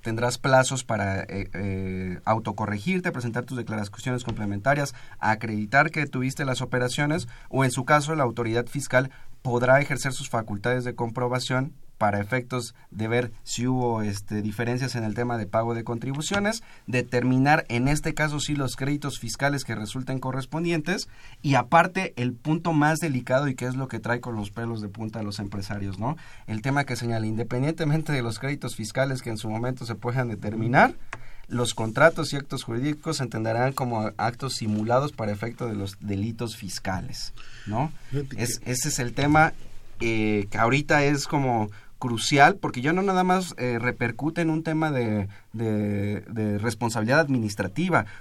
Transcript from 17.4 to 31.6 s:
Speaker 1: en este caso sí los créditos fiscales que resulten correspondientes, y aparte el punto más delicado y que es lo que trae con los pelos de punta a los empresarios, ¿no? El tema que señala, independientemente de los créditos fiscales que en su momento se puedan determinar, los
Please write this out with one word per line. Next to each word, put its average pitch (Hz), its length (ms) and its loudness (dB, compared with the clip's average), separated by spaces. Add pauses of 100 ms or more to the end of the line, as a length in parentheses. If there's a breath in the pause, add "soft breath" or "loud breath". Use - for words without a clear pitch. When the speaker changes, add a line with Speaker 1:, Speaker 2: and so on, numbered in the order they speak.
Speaker 1:
en 120 180 2
este 151 260 2
caso 151 260 0
sí 147 160 -2
los 135 200 0
créditos 139 420 -2
fiscales 139 460 -2
que 117 100 -6
resulten 127 460 -4
correspondientes, 156 920 -2 (320 loud breath)
y 135 140 4
aparte 170 600 4
el 123 180 -2
punto 165 380 0
más 151 280 4
delicado 131 480 2
y 131 80 0
que 123 100 -6
es 127 100 -2
lo 131 120 -4
que 117 120 -6
trae 120 220 -2
con 120 140 -6
los 101 160 -4
pelos 113 320 -6
de 104 60 -6
punta 110 320 -6
a - 20 -4
los 101 160 -6
empresarios, 101 580 -6
¿no? 127 200 -2 (280 loud breath)
El 110 160 -4
tema 139 220 2
que 127 120 -4
señala, 117 300 -2
independientemente 147 840 0
de 135 100 2
los 117 160 -4
créditos 135 380 -4
fiscales 131 480 -2
que 120 80 -4
en 107 60 -4
su 110 120 -6
momento 123 340 -2
se 113 120 -6
puedan 123 320 0
determinar, 113 680 4 (540 loud breath)
los 120 260 0